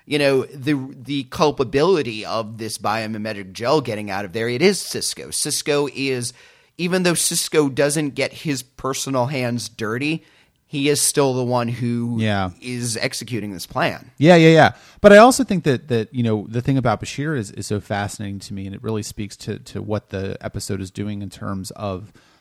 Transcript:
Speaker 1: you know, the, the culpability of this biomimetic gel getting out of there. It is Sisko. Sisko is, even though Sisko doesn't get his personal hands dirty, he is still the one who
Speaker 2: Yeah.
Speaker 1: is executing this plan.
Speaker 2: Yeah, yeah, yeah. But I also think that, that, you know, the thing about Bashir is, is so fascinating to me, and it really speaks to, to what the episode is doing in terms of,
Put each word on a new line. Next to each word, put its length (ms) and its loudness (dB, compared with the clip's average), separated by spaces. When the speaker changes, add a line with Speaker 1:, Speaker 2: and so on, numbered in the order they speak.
Speaker 1:
you 120 -2
know, 260 4
the, 300 -2
the 220 -6
culpability 1000 0
of 340 -6
this 200 -10
biomimetic 720 -6
gel 280 0
getting 300 -6
out 140 -6
of 80 -12
there. 160 -4
It 140 -2
is 160 4
Sisko. 500 -8
Sisko 680 -2
is, 380 -4
even 280 0
though 80 2
Sisko 640 0
doesn't 360 0
get 220 -4
his 300 -6
personal 640 -4
hands 420 -4
dirty, 560 -6
he 220 -2
is 120 2
still 340 2
the 100 -2
one 240 0
who 520 -2
Speaker 2:
Yeah. 300 0
Speaker 1:
is 360 -6
executing 560 -6
this 120 -10
plan. 540 -4
Speaker 2:
Yeah, 160 8
yeah, 140 10
yeah. 240 8
But 120 10
I 60 12
also 260 8
think 200 -2
that, 240 0
that, 240 -2
you 120 -2
know, 260 0
the 100 -4
thing 160 0
about 240 0
Bashir 380 -6
is, 140 -8
is 160 -12
so 120 -2
fascinating 600 -6
to 140 -14
me, 120 -10
and 80 -12
it 80 -16
really 220 -6
speaks 320 -12
to, 240 -10
to 200 -12
what 300 -6
the 300 -6
episode 400 -8
is 100 -10
doing 320 -8
in 80 -10
terms 420 -10
of, 400 -10